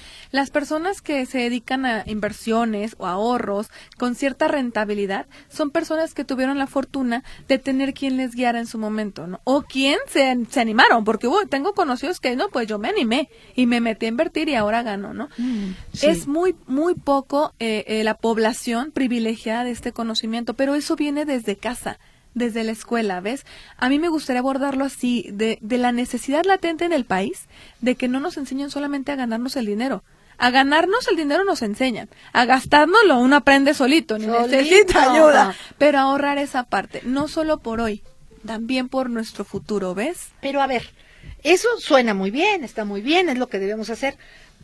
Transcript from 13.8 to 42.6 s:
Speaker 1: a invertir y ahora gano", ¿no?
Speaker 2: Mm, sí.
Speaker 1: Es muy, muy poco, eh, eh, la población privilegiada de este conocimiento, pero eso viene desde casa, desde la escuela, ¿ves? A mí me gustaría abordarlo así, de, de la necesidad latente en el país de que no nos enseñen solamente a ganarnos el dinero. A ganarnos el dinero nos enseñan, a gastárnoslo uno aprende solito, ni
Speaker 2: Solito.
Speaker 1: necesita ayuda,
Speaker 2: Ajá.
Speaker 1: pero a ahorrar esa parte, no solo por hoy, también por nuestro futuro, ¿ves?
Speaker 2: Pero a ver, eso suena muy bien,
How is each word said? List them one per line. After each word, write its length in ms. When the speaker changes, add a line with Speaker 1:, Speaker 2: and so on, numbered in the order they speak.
Speaker 1:
a 40
invertir 400
y 60
ahora 280
gano", 300
¿no? 240
Speaker 2:
Mm, 340
sí. 140
Speaker 1:
Es 200
muy, 280
muy 280
poco, 640
eh, 280
eh, 160
la 140
población 760
privilegiada 720
de 80
este 220
conocimiento, 640
pero 200
eso 220
viene 260
desde 320
casa, 440
desde 320
la 80
escuela, 480
¿ves? 240
A 100
mí 100
me 120
gustaría 320
abordarlo 420
así, 480
de, 300
de 160
la 160
necesidad 500
latente 400
en 80
el 140
país 400
de 160
que 140
no 100
nos 160
enseñen 340
solamente 440
a 20
ganarnos 400
el 100
dinero. 380
A 120
ganarnos 580
el 80
dinero 300
nos 160
enseñan, 480
a 100
gastárnoslo 760
uno 180
aprende 360
solito, 440
ni 80
Speaker 2:
Solito. 240
Speaker 1:
necesita 640
ayuda, 280
Speaker 2:
Ajá. 40
Speaker 1:
pero 220
a 20
ahorrar 360
esa 260
parte, 420
no 240
solo 300
por 200
hoy, 220
también 440
por 200
nuestro 360
futuro, 500
¿ves? 360
Speaker 2:
Pero 200
a 60
ver, 220
eso 280
suena 340
muy 180
bien, 340